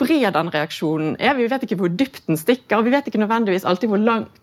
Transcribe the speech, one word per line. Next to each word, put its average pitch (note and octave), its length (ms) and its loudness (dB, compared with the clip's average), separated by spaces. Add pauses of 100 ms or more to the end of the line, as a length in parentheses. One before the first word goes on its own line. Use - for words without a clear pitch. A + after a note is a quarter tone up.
bred C4+ 320 2
den D#3+ 220 0
reaksjonen D#3 680 -2
er, C4 160 2
vi A#3 140 0
vet B3 160 -4
ikke - 140 -4
hvor F3+ 120 2
dypt C4 360 -4
den D#3 120 0
stikker, A3+ 460 0
vi B3 80 2
vet C#4 160 0
ikke G#3+ 100 0
nødvendigvis G#3 480 0
alltid G3 240 0
hvor G3+ 80 2
langt G#3+ 420 0